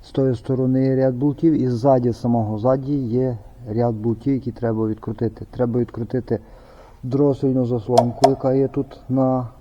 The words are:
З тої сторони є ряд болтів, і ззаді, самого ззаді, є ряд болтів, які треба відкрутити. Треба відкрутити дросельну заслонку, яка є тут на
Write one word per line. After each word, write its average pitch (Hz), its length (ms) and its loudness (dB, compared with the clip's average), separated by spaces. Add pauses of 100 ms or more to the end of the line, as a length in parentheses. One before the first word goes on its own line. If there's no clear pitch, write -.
З - 80 -20
тої 135 260 0
сторони 131 500 0
є 131 100 2
ряд 131 180 2
болтів, 143 480 2
і 127 60 2
ззаді, 123 440 4
самого 110 460 0
ззаді, 131 360 0
є 127 440 -2 (300)
ряд 117 260 0
болтів, 113 400 -2
які 123 180 -4
треба 110 340 -2
відкрутити. 110 640 -6
Треба 120 300 0
відкрутити 117 600 -4 (640)
дросельну 131 640 2
заслонку, 120 640 2
яка 131 240 0
є 135 140 2
тут - 400 -6
на 131 400 0 (120)